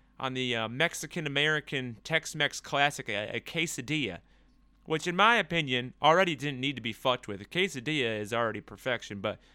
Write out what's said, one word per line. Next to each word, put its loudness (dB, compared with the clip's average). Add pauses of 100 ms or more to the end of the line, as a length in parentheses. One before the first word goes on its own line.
(200)
on -4
the, 0
uh, 0
Mexican-American -2
Tex-Mex -2
classic, 2
a, -2
a -2
quesadilla, -4 (680)
which -2
in -2
my 6
opinion 0
already 6
didn't -4
need -2
to -10
be -4
fucked 0
with. -6
A -10
quesadilla -2
is -4
already 0
perfection, -6
but, -2 (160)